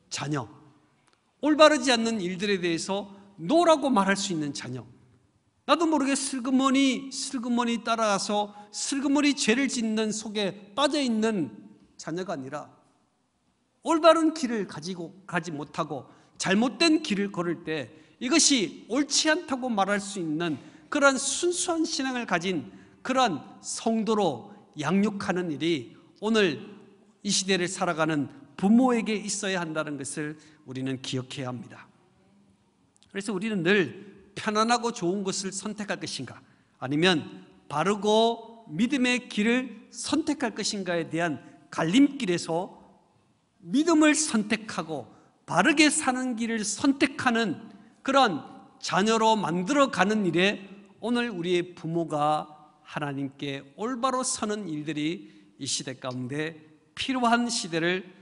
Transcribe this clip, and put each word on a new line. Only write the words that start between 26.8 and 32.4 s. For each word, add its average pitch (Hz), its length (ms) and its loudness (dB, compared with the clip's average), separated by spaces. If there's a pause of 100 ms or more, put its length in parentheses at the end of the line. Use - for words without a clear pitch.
이 208 60 -4
시대를 190 380 0
살아가는 160 640 0 (260)
부모에게 226 600 4
있어야 202 460 -4
한다는 156 360 -6
것을 151 400 -8 (280)
우리는 131 360 -6
기억해야 127 460 -8
합니다. - 400 -12 (1200)